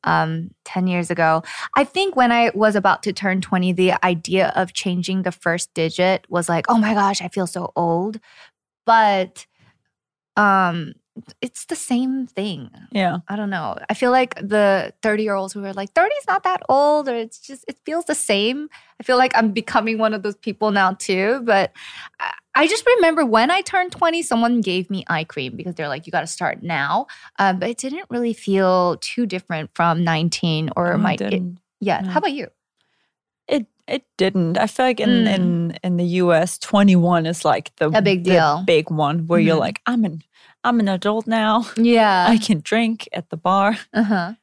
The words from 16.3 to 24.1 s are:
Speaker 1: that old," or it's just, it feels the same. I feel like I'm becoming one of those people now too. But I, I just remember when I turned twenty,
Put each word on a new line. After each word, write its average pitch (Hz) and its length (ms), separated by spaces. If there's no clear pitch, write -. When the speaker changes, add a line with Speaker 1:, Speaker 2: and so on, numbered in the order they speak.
Speaker 1:
that 370 260
old," 285 400
or 240 60
it's 226 240
just, - 280
it 262 180
feels 330 200
the - 100
same. 240 540
I - 20
feel 254 140
like 254 180
I'm 226 160
becoming 220 460
one 220 160
of 202 100
those 208 140
people 214 340
now 190 220
too. 196 500
But 202 300
I, - 120
I 294 120
just 427 180
remember 330 400
when 233 260
I 370 100
turned 359 300
twenty, 339 320